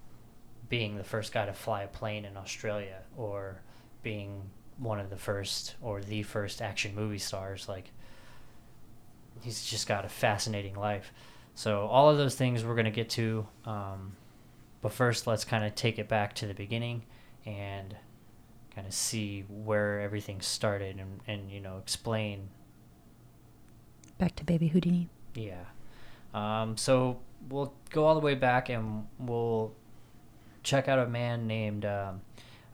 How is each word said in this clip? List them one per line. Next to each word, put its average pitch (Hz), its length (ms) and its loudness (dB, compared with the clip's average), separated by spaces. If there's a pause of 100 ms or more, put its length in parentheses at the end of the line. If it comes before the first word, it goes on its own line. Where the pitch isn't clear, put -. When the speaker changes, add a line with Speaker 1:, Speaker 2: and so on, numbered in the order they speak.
(680)
Speaker 1:
being 107 280 0
the 95 80 -6
first 107 280 -4
guy 110 120 2
to 101 80 -2
fly 101 300 -4
a 98 60 -8
plane 107 360 -6
in 98 120 -12
Australia 98 680 -6 (140)
or 101 440 -6 (420)
being 101 480 -6 (280)
one 110 200 -2
of 98 120 -6
the 101 60 -6
first - 680 -4
or 104 180 -4
the 104 220 -2
first 101 400 -4
action 98 320 -2
movie 104 240 -2
stars. 98 500 -6
Like, 95 220 -8 (1500)
he's 117 220 -6
just - 220 -2
got 101 180 0
a 92 40 -8
fascinating 101 680 0
life. 101 380 -2 (420)
So 104 340 2
all 135 200 12
of 151 80 10
those 139 180 4
things 123 300 4
we're 117 120 0
gonna 110 140 6
get 113 200 0
to, 110 360 2 (180)
um, 98 520 -6 (640)
but 107 120 0
first 120 340 4
let's 110 180 2
kinda 107 260 2
take 113 280 0
it 104 100 -4
back 104 280 2
to 110 100 -2
the 101 80 -6
beginning 117 500 -4 (420)
and 98 500 -8 (720)
kinda 95 200 -10
see 101 520 -2
where 104 580 0
everything 101 400 -4
started 98 580 -2
and, 95 280 -10
and, 101 240 -6
you 101 100 -10
know, 95 180 -8
explain. 104 720 -4 (1700)
Speaker 2:
Back 180 180 4
to - 80 -8
Baby 165 240 4
Houdini. 175 400 6 (260)
Speaker 1:
Yeah. 92 320 -6 (680)
Um, 110 440 0
so 127 440 4 (280)
we'll 135 240 -2 (180)
go 156 140 4
all 156 100 10
the 156 60 6
way 147 140 6
back 127 340 6
and 110 380 -2 (120)
we'll 117 560 2 (920)
check 139 240 4
out 135 100 6
a 123 80 6
man 120 400 0
named, 107 380 0
um, 98 380 -2 (520)